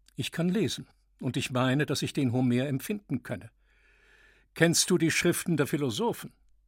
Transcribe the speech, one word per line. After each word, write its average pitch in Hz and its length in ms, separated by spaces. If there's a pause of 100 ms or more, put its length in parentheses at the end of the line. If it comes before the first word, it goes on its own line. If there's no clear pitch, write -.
(160)
„Ich - 160
kann 170 180
lesen, 180 360 (340)
und 131 180
ich 131 140
meine, 127 340
dass 135 160
ich 139 100
den 131 220
Homer 127 340
empfinden 143 560
könne.“ - 260 (1040)
„Kennst - 360
du 185 80
die 156 120
Schriften - 460
der 139 120
Philosophen?“ 147 680 (340)